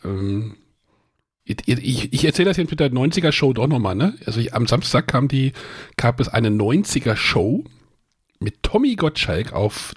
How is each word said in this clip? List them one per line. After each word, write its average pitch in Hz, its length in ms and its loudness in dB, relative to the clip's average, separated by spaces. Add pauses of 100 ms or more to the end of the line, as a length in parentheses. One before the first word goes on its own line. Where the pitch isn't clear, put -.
Ähm, 98 520 -4 (880)
ihr, - 200 -6
ihr, 127 140 0
ich, - 340 -4
ich 143 120 0
erzähle 175 260 2
das 165 80 0
jetzt 170 120 -2
mit 160 100 -4
der 143 100 2
neunziger 147 420 2
Show 139 200 2
doch 117 140 0
noch 143 120 2
mal, 98 160 0
ne? 156 200 2 (120)
Also 113 140 -2
ich, 117 140 -4
am 113 120 2
Samstag - 400 0
kam - 220 2
die, 135 240 0 (440)
gab 120 240 0
es 123 80 0
eine 117 220 2
neunziger 113 640 2
Show 113 480 0 (760)
mit - 220 -6
Tommy 254 320 2
Gottschalk 151 580 -2
auf - 440 -4